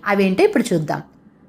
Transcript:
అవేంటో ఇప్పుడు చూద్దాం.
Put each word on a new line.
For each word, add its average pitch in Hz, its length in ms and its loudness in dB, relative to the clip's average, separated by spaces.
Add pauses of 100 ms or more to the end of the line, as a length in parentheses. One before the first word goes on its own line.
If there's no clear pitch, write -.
అవేంటో 196 380 2
ఇప్పుడు 302 300 0
చూద్దాం. 147 280 -4 (460)